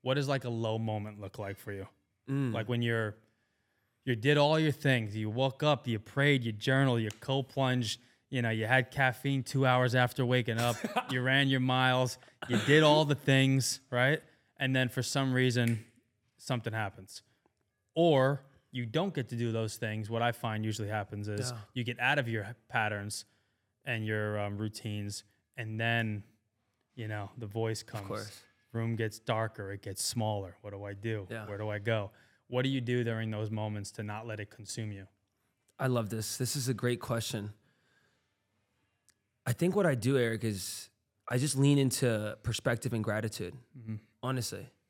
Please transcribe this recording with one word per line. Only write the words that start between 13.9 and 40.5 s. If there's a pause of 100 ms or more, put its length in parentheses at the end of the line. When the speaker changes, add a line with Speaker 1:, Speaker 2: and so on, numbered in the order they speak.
Speaker 1:
And
then
for
some
reason, (540)
something
happens. (720)
Or (280)
you
don't
get
to
do
those
things.
What
I
find
usually
happens
is
Speaker 2:
Yeah. (160)
Speaker 1:
you
get
out
of
your (120)
patterns (600)
and
your,
um,
routines, (340)
and
then, (720)
you
know,
the
voice
Speaker 2:
Of
Speaker 1:
comes.
Speaker 2:
course. (300)
Speaker 1:
Room
gets
darker.
It
gets
smaller.
What
do
I
do?
Speaker 2:
Yeah.
Speaker 1:
Where
do
I
go? (380)
What
do
you
do
during
those
moments
to
not
let
it
consume
you? (720)
Speaker 2:
I
love
this.
This
is
a
great
question. (1900)
I
think
what
I
do,
Eric,
is (380)